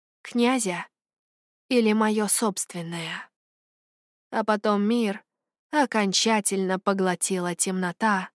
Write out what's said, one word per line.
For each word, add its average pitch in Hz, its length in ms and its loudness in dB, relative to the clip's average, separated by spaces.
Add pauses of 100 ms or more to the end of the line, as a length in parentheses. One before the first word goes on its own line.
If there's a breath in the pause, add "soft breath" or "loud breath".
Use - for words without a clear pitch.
(220)
Князя 233 680 0 (840)
или 226 240 4
моё 214 340 2
собственное. 170 1000 -4 (1000)
А 226 120 0
потом 208 400 2
мир 214 400 0 (480)
окончательно 202 1080 0
поглотила 185 760 0
темнота 185 800 -2